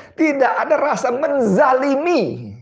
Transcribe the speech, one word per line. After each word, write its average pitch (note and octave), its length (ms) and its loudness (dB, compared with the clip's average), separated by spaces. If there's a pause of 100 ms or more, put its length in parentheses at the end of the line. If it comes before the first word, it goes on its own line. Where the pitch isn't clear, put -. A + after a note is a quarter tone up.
(140)
Tidak C#4 480 0
ada D4 160 0
rasa C#4 320 -2
menzalimi C4 1500 0